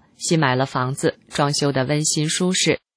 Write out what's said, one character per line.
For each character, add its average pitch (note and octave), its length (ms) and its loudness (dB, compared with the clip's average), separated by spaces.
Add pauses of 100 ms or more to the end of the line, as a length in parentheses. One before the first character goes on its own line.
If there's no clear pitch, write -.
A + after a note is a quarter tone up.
(180)
新 - 200 0
买 C3+ 180 2
了 C3+ 120 0
房 B2+ 260 -2
子， - 240 -2 (120)
装 C#3+ 240 0
修 C#3+ 180 0
的 C3 140 0
温 D3+ 200 0
馨 D#3 240 -2
舒 F#3 240 0
适， - 260 0 (180)